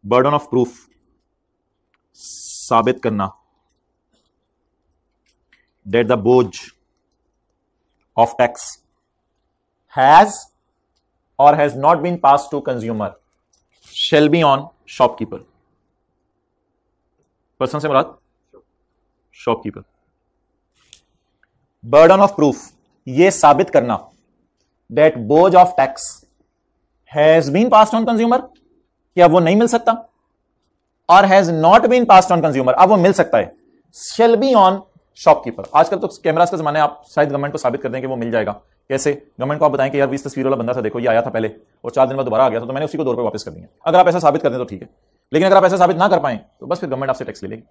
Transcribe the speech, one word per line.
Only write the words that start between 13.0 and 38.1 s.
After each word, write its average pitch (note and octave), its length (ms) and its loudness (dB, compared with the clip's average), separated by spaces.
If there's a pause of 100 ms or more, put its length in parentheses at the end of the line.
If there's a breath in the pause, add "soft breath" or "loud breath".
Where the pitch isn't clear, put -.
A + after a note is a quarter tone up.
shall D3+ 240 2
be E3 160 0
on C#3 140 2 (340)
shopkeeper। A#2 460 -2 (2250)
पर्सन C3 180 -6
से D3+ 100 -6
मुराद C#3 300 -2 (1120)
शॉपकीपर। A2+ 500 -8 (2000)
Burden E3+ 420 6
of G3 120 -8
proof, C#3+ 160 0 (520)
ये D#3 220 2
साबित D#3 400 2
करना, B2 400 -2 (840)
that D#3 240 2
बोझ D3+ 360 2
of F3+ 140 6
tax - 300 -4 (1200)
has D#3 340 4
been G#3+ 200 0
passed G#3+ 240 4
on A3+ 100 -2
consumer, A#3 440 -2 (680)
कि F3 80 4
अब E3+ 80 8
वो F3 100 4
नहीं E3+ 160 0
मिल A#3 100 2
सकता, A#3 260 0 (1160)
और F#3+ 140 6
has F#3+ 260 2
not E3+ 300 4
been A#3+ 240 0
passed F#3+ 280 6
on E3+ 80 0
consumer, C3 380 0
अब F#3+ 100 6
वो G#3 80 4
मिल F#3+ 160 2
सकता - 260 0
है, - 180 -4 (560)
shall A#3 240 2
be C4 200 -2
on G3 240 2 (440)
shopkeeper। - 500 0
आजकल F3 240 2
तो E3 100 -8
कैमरास E3+ 420 -2
का G3 60 -8
जमाना D#3 220 -4
है, D3+ 40 0
आप - 280 -6
शायद D3+ 180 0
गवर्नमेंट C#3+ 240 -6
को D3+ 60 -10
साबित A#2+ 240 -6
कर C3+ 60 -8
दें B2+ 120 -8
कि B2+ 60 -10
वो C3 100 -8